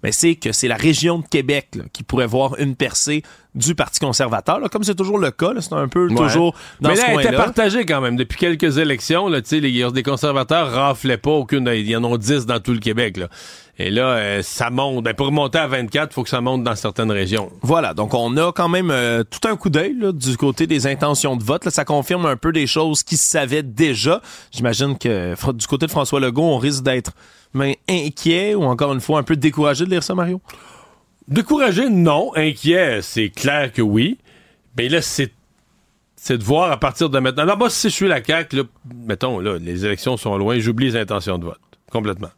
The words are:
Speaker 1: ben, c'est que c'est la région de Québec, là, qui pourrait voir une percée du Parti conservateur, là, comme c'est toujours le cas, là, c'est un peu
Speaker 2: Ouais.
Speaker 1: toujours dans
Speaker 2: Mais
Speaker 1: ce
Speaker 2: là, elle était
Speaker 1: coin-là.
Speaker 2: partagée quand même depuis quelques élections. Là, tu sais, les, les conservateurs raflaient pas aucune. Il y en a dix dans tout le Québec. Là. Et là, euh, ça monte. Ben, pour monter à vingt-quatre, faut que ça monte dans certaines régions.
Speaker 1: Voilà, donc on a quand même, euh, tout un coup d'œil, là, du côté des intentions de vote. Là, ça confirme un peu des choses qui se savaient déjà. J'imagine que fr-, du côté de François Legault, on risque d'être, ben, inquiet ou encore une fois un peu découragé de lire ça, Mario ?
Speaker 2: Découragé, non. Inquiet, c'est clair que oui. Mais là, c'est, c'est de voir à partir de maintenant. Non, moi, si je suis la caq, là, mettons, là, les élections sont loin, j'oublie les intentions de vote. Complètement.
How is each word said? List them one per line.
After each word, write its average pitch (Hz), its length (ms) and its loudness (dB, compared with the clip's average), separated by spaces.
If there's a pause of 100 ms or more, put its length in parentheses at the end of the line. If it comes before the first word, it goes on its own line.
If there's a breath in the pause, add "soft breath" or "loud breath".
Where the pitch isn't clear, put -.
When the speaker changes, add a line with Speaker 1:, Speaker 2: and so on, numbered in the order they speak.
Speaker 1:
ben, 107 100 -2
c'est 170 220 4
que 113 180 -4
c'est 123 160 0
la 113 80 0
région 160 440 2
de 151 60 -10
Québec, 139 500 0
là, - 160 -8
qui - 100 -14
pourrait 123 240 0
voir 131 320 0
une 135 180 0
percée 147 460 -2 (320 loud breath)
du 139 200 0
Parti - 260 -2
conservateur, 127 600 0
là, 247 80 -4
comme 214 160 -2
c'est 196 120 0
toujours 190 220 0
le 160 120 2
cas, 185 240 -2
là, 220 80 -6
c'est - 100 -8
un 143 160 -2
peu 175 220 2
Speaker 2:
Ouais. - 40 2
Speaker 1:
toujours 156 400 2 (280 loud breath)
dans 151 80 4
Speaker 2:
Mais 185 60 4
Speaker 1:
ce 220 40 4
Speaker 2:
là, 247 80 2
elle 226 120 2
était - 80 0
Speaker 1:
coin-là. 135 100 2
Speaker 2:
partagée 220 480 2
quand 147 160 0
même 123 140 0
depuis 123 200 -2
quelques 165 400 2
élections. 160 520 0
Là, 147 120 0
tu - 80 -12
sais, 156 120 2
les, 123 300 2
les 127 120 -2
conservateurs 139 680 0
raflaient 131 460 0
pas 139 140 -2
aucune. 135 440 0
Il 107 140 -2
y 113 80 0
en 117 80 0
a 120 140 0
dix 120 260 0
dans 117 160 -2
tout 123 140 -2
le 113 60 -2
Québec. 110 360 -2
Là. 90 120 -6 (500 loud breath)
Et 92 120 -4
là, 123 180 2
euh, 104 340 -2
ça - 260 -4
monte. 127 360 -2
Ben, 113 100 -2
pour 139 180 -2
monter 147 240 0
à 156 120 2
vingt-quatre, 131 440 -2
faut 131 100 -6
que 113 60 -6
ça 123 140 -2
monte 127 220 -2
dans 117 120 0
certaines 110 340 -2
régions. 98 400 0 (120)
Speaker 1:
Voilà, 127 320 2
donc 104 180 -2
on 120 240 0
a 170 160 2
quand 175 160 0
même, 180 220 2
euh, 120 340 2
tout - 240 -4
un 220 80 0
coup - 140 -2
d'œil, 170 280 2
là, 202 140 0
du 131 240 -2
côté 139 300 0
des 143 200 0
intentions 139 500 0
de 117 80 -4
vote. 143 200 -2
Là, 180 60 -2
ça 151 160 -2
confirme 160 400 0
un 135 100 0
peu 160 160 -2
des 156 140 2
choses 156 380 0
qui 170 120 -2
se - 100 2
savaient 147 360 0
déjà. 135 580 0 (300 loud breath)
J'imagine 123 480 0
que 92 360 -2
fr-, 127 200 -2
du 113 120 -6
côté 139 200 0
de 151 40 -4
François 143 300 0
Legault, 127 240 0
on 151 140 2
risque 135 240 -2
d'être, 127 300 -2 (420 soft breath)
ben, 139 180 0 (160)
inquiet 175 680 0
ou 190 100 2
encore 135 280 2
une 131 80 -2
fois 156 180 0
un 139 40 0
peu 160 140 0
découragé 147 500 2
de 185 40 -4
lire 175 120 0
ça, 190 120 -4
Mario ? 180 280 -2 (880 loud breath)
Speaker 2:
Découragé, 233 600 2
non. 175 460 4
Inquiet, 156 680 2
c'est 107 280 -2
clair 143 420 0
que 123 100 0
oui. 113 340 2 (640 soft breath)
Mais 120 100 0
là, 160 140 2
c'est, - 300 -4 (840)
c'est - 240 -2
de 104 60 -6
voir 160 260 4
à 139 80 0
partir 147 320 0
de 135 80 2
maintenant. 131 280 0
Non, 196 100 2
moi, 233 120 2
si - 200 0
je - 60 0
suis 196 120 0
la 156 140 2
caq, 160 320 -2
là, 135 100 0 (440)
mettons, 110 340 -2
là, 95 180 -2
les 87 260 -6
élections 104 320 -2
sont 104 200 -2
loin, 110 240 0
j'oublie 117 320 0
les 113 40 -2
intentions 101 420 -2
de 85 80 -8
vote. 82 120 -12 (320)
Complètement. 104 480 -4